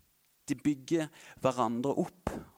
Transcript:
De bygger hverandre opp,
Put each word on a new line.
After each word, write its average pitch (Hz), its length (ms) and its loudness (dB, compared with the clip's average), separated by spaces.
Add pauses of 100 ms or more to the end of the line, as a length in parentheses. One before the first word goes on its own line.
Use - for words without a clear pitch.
(460)
De 143 80 -2
bygger 147 540 0 (340)
hverandre 123 560 2
opp, - 320 -4 (280)